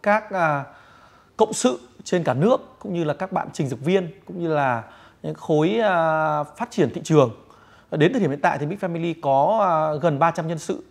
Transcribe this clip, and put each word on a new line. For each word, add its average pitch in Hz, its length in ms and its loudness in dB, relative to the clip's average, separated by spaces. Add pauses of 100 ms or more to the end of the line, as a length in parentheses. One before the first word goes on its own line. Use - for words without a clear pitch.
các, 214 280 0
à, 156 320 0 (720)
cộng 214 160 2
sự - 260 0 (240)
trên 180 200 0
cả 127 100 0
nước 185 280 2 (180)
cũng 202 140 -10
như 170 100 -2
là 151 100 0
các 190 180 -8
bạn 175 220 -4
trình 147 140 -2
dược 123 140 -6
viên 175 300 0 (140)
cũng 180 140 -12
như 170 80 -4
là 135 360 0 (400)
những 156 120 -6
khối, 165 440 0
à, 156 640 0
phát - 280 -10
triển 147 220 2
thị - 100 -8
trường. 139 280 4 (600)
Đến 160 220 2
thời 247 80 0
điểm 165 80 2
hiện 143 120 -4
tại 160 160 2
thì 147 80 -4
Big 180 120 -6
Family 170 440 -4
có, 143 400 2
à, 156 400 0
gần 151 180 0
ba 165 120 4
trăm 160 160 -6
nhân 165 120 -6
sự. - 320 -6